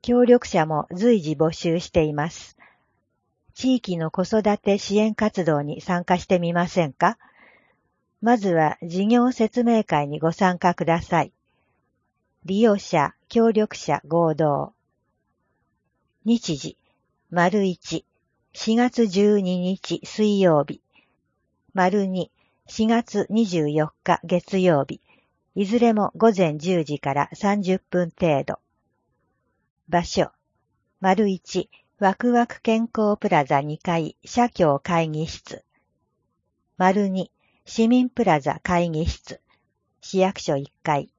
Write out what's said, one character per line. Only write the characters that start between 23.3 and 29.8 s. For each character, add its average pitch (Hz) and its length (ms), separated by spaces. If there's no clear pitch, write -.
二 220 160
十 165 240
四 151 200
日 - 180
月 175 360
曜 170 280
日。 - 140
い 196 100
ず 202 140
れ 233 160
も 208 200
午 220 220
前 160 220
十 170 260
時 147 140
か 139 160
ら 143 180
三 202 300
十 185 160
分 175 320
程 147 340
度。 - 140